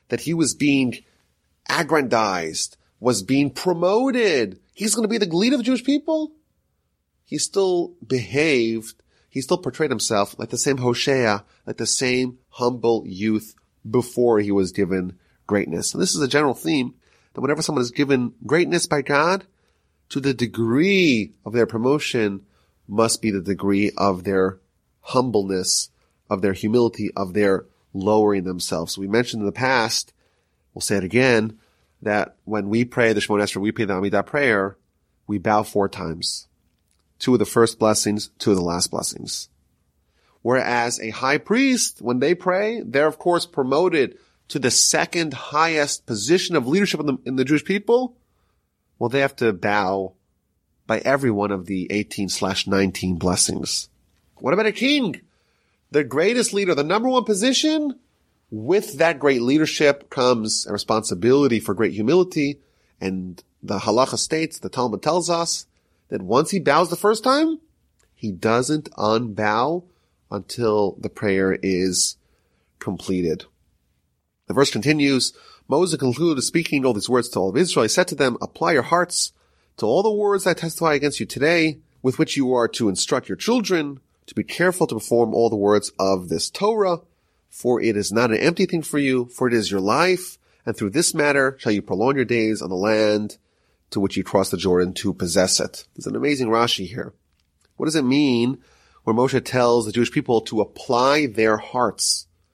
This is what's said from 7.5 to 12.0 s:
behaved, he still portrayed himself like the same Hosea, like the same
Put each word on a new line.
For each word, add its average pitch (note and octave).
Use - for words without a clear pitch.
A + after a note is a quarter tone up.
behaved, A#2
he C3+
still F3
portrayed C#3+
himself G#2
like -
the A#2+
same C#3
Hosea, B2
like A2
the A2+
same B2+